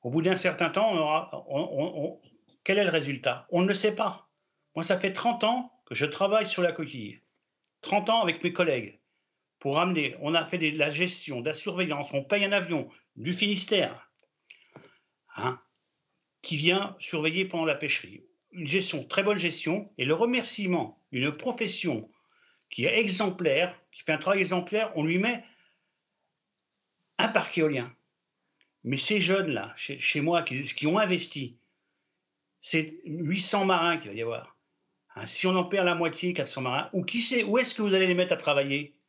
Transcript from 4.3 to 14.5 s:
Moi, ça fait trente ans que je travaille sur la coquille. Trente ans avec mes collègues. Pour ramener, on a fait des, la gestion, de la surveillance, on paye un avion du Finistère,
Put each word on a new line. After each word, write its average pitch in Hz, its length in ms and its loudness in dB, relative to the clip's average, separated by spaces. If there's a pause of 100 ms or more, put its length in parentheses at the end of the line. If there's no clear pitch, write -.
Moi, 165 100 -4
ça 185 140 2
fait 190 140 0
trente 233 320 0
ans 247 280 0 (140)
que - 80 -8
je 143 120 0
travaille 196 400 2
sur - 160 0
la 175 100 4
coquille. 131 480 -10 (640)
Trente 202 280 0
ans 226 120 4
avec 165 200 0
mes 175 100 0
collègues. 139 460 0 (600)
Pour 139 160 -2
ramener, 160 440 0
on 151 140 -2
a 165 100 2
fait 185 140 -6
des, 156 140 0
la 151 180 2
gestion, 151 500 -4
de 120 60 -4
la 156 80 -2
surveillance, 165 580 -4
on 139 120 -2
paye 202 200 2
un 196 80 0
avion 170 360 0 (280)
du 131 160 -4
Finistère, 196 760 0 (1300)